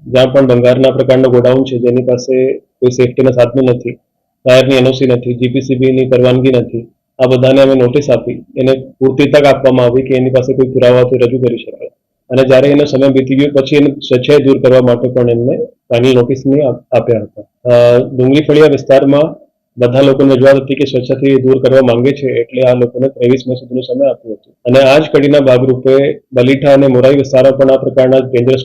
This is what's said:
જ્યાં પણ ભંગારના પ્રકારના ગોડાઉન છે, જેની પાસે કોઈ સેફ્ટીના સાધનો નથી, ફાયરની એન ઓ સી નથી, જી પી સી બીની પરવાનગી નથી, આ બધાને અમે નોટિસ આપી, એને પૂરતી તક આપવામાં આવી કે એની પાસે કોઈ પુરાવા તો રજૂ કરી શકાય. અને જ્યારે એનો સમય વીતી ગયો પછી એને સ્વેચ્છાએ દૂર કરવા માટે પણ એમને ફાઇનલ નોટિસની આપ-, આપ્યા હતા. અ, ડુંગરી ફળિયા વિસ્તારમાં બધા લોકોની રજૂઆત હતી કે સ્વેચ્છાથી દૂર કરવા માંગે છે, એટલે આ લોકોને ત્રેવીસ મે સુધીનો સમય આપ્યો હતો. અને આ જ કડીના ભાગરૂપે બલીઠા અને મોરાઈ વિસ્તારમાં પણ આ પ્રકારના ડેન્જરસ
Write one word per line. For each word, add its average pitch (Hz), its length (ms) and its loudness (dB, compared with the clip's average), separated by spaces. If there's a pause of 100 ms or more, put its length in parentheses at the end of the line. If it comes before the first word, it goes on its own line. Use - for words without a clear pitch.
જ્યાં 127 260 0
પણ 139 140 2
ભંગારના 123 440 2
પ્રકારના 127 380 0
ગોડાઉન 123 360 2
છે, 131 140 -6
જેની 123 260 -2
પાસે 127 540 -4
કોઈ - 320 -4
સેફ્ટીના 127 400 -2
સાધનો 123 420 0
નથી, 120 200 -4 (520)
ફાયરની 131 300 2
એન 127 120 2
ઓ 131 40 2
સી 131 160 -2
નથી, 123 280 -2
જી 123 180 -4
પી 139 80 -4
સી 135 140 -4
બીની 127 320 0
પરવાનગી 127 440 0
નથી, 117 380 -4 (300)
આ 127 80 0
બધાને 127 360 2
અમે 135 120 2
નોટિસ 135 360 0
આપી, - 220 -4
એને 131 400 -4 (260)
પૂરતી 131 320 0
તક 147 160 4
આપવામાં 127 400 2
આવી 127 160 0
કે 131 120 -4
એની 127 160 -2
પાસે 127 220 -2
કોઈ 131 200 0
પુરાવા 123 300 2
તો 127 140 0
રજૂ 120 220 -2
કરી 120 200 -4
શકાય. - 300 -18 (420)
અને 131 120 0
જ્યારે 131 260 2
એનો 147 160 2
સમય 139 240 0
વીતી 135 280 -2
ગયો 143 260 0
પછી 139 140 -2
એને 147 140 2
સ્વેચ્છાએ 143 480 0
દૂર 131 240 0
કરવા 127 180 4
માટે 123 300 0
પણ 123 200 -2
એમને 120 340 -2
ફાઇનલ 123 500 -2
નોટિસની 131 460 0
આપ-, 123 220 -4 (100)
આપ્યા 120 300 -2
હતા. 104 200 -18 (280)
અ, 120 280 4
ડુંગરી 131 460 0
ફળિયા 151 220 2
વિસ્તારમાં 139 800 0 (320)
બધા 123 220 0
લોકોની 139 340 2
રજૂઆત 139 200 4
હતી 135 200 -4
કે 143 100 -4
સ્વેચ્છાથી 135 580 -2
દૂર 131 200 0
કરવા 131 180 2
માંગે 123 320 0
છે, 143 140 -8
એટલે 123 360 -6
આ 127 120 2
લોકોને 123 340 -2
ત્રેવીસ 127 380 -2
મે 127 80 -4
સુધીનો 123 260 -10
સમય 131 280 -4
આપ્યો 117 240 -8
હતો. - 180 -18 (140)
અને 127 160 2
આ 135 180 4
જ 156 40 2 (100)
કડીના 143 280 2
ભાગરૂપે 131 800 0 (120)
બલીઠા 135 400 0
અને 139 140 4
મોરાઈ 131 280 2
વિસ્તારમાં 135 440 0
પણ 135 120 2
આ 131 60 4
પ્રકારના 131 420 0
ડેન્જરસ 127 460 0